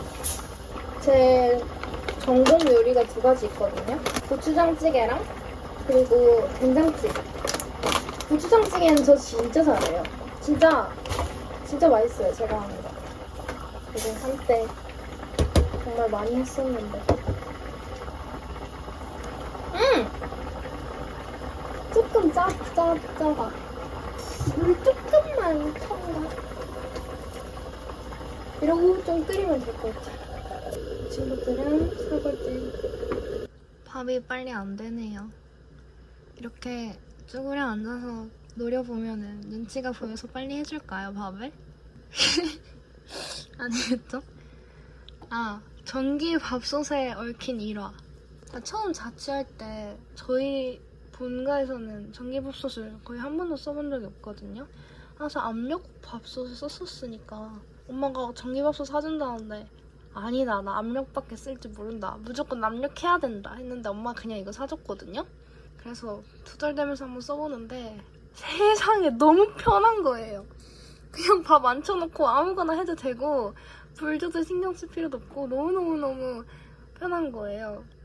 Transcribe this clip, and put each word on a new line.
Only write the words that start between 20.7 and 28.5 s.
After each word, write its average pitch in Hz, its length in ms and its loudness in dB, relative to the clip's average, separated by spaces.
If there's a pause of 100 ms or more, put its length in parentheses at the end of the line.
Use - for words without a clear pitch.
조금 427 380 6
짜, 349 160 4 (260)
짜, 339 220 4 (240)
짜다. 294 320 2 (1080)
물 349 260 4
조금만 494 960 4
첨가. 330 500 -4 (2250)